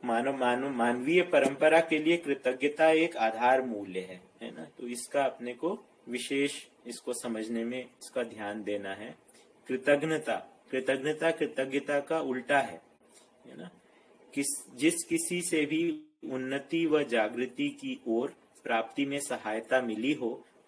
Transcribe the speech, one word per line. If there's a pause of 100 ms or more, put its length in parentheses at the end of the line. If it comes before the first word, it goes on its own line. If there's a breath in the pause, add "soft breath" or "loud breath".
मानव,
मानव,
मानवीय
परंपरा
के
लिए
कृतज्ञता
एक
आधार
मूल्य
है, (200)
है
ना,
तो
इसका
अपने
को (240)
विशेष (200)
इसको
समझने
में
इसका
ध्यान
देना
है। (500 loud breath)
कृतज्ञता, (340)
कृतज्ञता
कृतज्ञता
का
उल्टा
है, (640 loud breath)
है
ना। (640 soft breath)
किस,
जिस (140)
किसी
से
भी (220)
उन्नति
व
जागृति
की
ओर (300)
प्राप्ति
में
सहायता
मिली
हो, (240 loud breath)